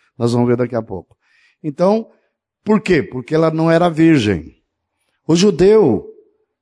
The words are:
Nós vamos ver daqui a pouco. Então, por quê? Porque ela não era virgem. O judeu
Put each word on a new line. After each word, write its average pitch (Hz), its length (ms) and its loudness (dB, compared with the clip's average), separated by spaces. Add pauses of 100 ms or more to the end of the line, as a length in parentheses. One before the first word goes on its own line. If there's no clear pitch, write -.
(180)
Nós 120 160 -2
vamos 120 140 2
ver 123 100 2
daqui 123 180 -4
a 113 60 -2
pouco. 98 340 -16 (480)
Então, 185 460 -2 (540)
por 214 180 0
quê? 170 220 0
Porque 127 320 -8
ela 160 160 0
não 160 180 -2
era 170 200 2
virgem. 131 680 0 (720)
O 156 80 2
judeu 196 720 2 (540)